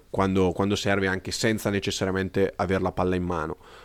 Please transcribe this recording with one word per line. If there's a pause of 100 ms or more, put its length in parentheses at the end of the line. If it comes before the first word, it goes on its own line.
(100)
quando,
quando
serve,
anche
senza
necessariamente
aver
la
palla
in
mano, (280)